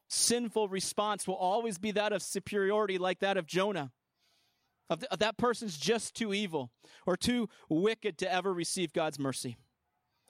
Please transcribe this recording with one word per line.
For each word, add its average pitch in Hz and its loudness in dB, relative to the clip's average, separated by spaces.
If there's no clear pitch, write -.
sinful 226 2
response 196 -2
will 190 -2
always 196 0
be 214 -2
that 208 2
of 185 0
superiority, 196 0
like 185 0
that 196 2
of 170 -4
Jonah. 180 0
Of 160 0
th-, 226 -8
of 180 -6
that 214 2
person's 220 -2
just 202 0
too 214 -2
evil 160 -2
or 180 2
too 240 0
wicked 196 2
to 185 -2
ever 185 0
receive 175 -2
God's 156 0
mercy. 135 -4